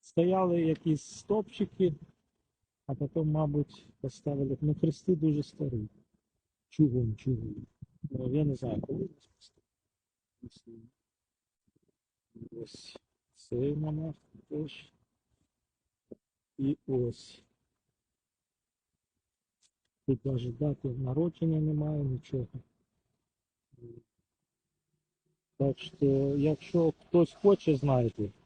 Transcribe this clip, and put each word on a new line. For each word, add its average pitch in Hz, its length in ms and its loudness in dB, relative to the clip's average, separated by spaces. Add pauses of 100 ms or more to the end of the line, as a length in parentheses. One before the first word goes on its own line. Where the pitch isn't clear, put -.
Стояли 180 600 2
якісь 160 400 2
стовпчики, - 920 -2 (920)
а 139 80 -4
потім, 151 360 -2
мабуть, 147 580 -2 (120)
поставили. 135 600 -4
Ну, 147 140 2
хрести 170 420 0
дуже 147 260 2
старі. 120 460 -6 (800)
Чугун, 123 480 2
чугун. 110 500 -4 (440)
Ну, 127 240 -4
я 151 100 2
не 143 100 2
знаю, 123 260 -4
коли. - 300 -6 (3500)
Ось - 440 -16 (380)
цей 135 400 -4
монах 156 400 -6 (340)
теж. 151 440 -10 (1700)
І 139 280 0
ось. 123 560 -4 (2750)
Тут 131 180 -2
навіть 123 340 -4
дати 143 300 -2
народження 156 720 -2
немає, 151 440 -2
нічого. 131 440 -4 (3000)
Так 135 220 0
що, 139 580 2
якщо 156 560 2
хтось - 420 2
хоче, 190 420 4
знаєте. 123 560 0 (140)